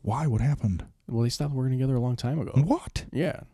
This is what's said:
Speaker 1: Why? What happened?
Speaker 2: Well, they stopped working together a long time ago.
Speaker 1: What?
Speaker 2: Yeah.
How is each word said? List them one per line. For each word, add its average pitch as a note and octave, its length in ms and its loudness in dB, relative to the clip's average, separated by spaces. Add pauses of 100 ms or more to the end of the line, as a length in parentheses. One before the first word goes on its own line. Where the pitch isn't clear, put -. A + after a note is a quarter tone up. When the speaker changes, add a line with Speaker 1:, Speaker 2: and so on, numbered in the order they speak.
Speaker 1:
Why? C3+ 260 0
What A2 120 2
happened? A#2 460 0 (220)
Speaker 2:
Well, A#2 160 0
they A#2+ 60 2
stopped C#3+ 260 -4
working C3 240 0
together C3 160 2
a B2 40 2
long B2 160 0
time C3 240 -2
ago. A2+ 120 -4 (120)
Speaker 1:
What? - 480 -2
Speaker 2:
Yeah. D3+ 280 -2 (140)